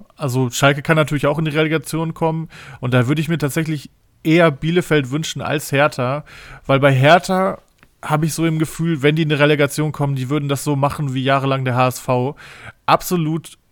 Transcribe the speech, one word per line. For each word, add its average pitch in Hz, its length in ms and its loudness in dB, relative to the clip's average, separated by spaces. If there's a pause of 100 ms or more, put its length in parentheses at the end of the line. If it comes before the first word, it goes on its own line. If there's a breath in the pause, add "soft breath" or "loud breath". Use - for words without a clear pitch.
(160)
also 127 340 -2
Schalke 139 320 0
kann 165 140 2
natürlich 147 320 0
auch 143 100 -2
in 160 60 -2
die 151 80 -4
Relegation 160 600 -2
kommen. 160 360 -4 (320 loud breath)
Und 127 120 -2
da 123 140 4
würde 156 140 0
ich 147 80 -4
mir 165 100 0
tatsächlich 156 520 -4 (340)
eher 165 260 4
Bielefeld 151 640 0
wünschen 147 280 -6
als 135 300 -6
Hertha, 143 540 0 (420 loud breath)
weil 135 140 2
bei 139 120 6
Hertha 185 680 4 (420)
habe 156 240 0
ich 147 80 -4
so 160 100 -2
im 160 140 0
Gefühl, 160 440 -2
wenn 151 120 4
die 165 80 2
in 151 60 0
die 151 80 0
Relegation 147 560 2
kommen, 139 240 -2
die 127 120 -4
würden 143 200 -2
das 139 160 -4
so 147 100 0
machen 139 400 -2
wie 131 80 -2
jahrelang 135 420 0
der 123 120 0
H 127 100 4
S 123 140 -4
V. 127 340 -2 (500 loud breath)
Absolut 160 720 -2 (160)